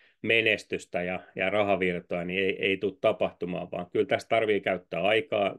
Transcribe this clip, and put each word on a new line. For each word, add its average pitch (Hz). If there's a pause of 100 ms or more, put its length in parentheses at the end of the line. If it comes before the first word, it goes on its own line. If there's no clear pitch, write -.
(220)
menestystä 107
ja, 90 (160)
ja 95
rahavirtoa, 92
niin 90
ei, 95
ei 98
tuu 98
tapahtumaan, 92
vaan 90
kyllä 107
tässä 107
tarvii 107
käyttää 90
aikaa, 104